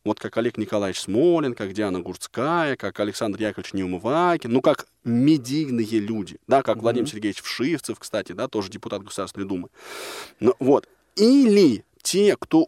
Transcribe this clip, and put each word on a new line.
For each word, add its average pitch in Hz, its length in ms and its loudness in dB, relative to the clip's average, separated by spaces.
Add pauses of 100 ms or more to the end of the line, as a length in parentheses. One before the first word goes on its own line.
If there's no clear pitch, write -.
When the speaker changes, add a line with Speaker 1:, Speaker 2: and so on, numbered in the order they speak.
Speaker 1:
вот 104 120 0
как - 200 -6
Олег 117 180 -2
Николаевич 101 440 -4
Смолин, 143 540 2
как 98 200 -8
Диана 95 260 -2
Гурцкая, 139 760 -4
как 98 220 -8
Александр 104 440 -4
Яковлевич 101 320 -6
Неумывакин, 113 760 -2
ну, 131 120 2
как - 240 2 (180)
медийные 123 960 0
люди, 101 460 -6
да, 135 160 4
как 110 140 -2
Speaker 2:
Мгм. 110 80 -10
Speaker 1:
Владимир 120 260 0
Сергеевич 104 320 -6
Вшивцев, 127 560 -6
кстати, - 340 -8
да, 110 160 -8
тоже 101 220 -4
депутат 101 320 -10
Государственной 98 440 -8
Думы. 92 220 -6 (720)
Ну, 113 200 4
вот. 131 280 4 (280)
Или 208 680 6 (180)
те, 196 360 2
кто - 300 4